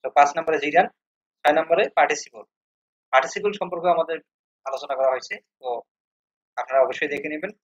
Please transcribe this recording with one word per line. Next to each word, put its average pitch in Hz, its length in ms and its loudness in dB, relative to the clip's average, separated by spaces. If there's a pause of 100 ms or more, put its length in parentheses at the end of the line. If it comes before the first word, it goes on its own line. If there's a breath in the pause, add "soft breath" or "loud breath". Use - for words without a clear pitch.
তো 135 60 -8 (100)
পাঁচ 143 200 8
নম্বরে 160 260 -2
জিরান, 160 240 2 (540)
ছয় 151 180 2
নম্বরে 170 240 2 (140)
participle। 143 460 -2 (680)
participle 190 460 2
সম্পর্কে 175 360 -4
আমাদের 165 220 -2 (480)
আলোচনা 135 340 -6
করা 131 140 4
হয়েছে, 131 220 -8 (240)
তো 131 80 -10 (880)
আপনারা 131 280 2
অবশ্যই 139 280 -4
দেখে 151 200 -8
নেবেন। 175 180 -8 (120)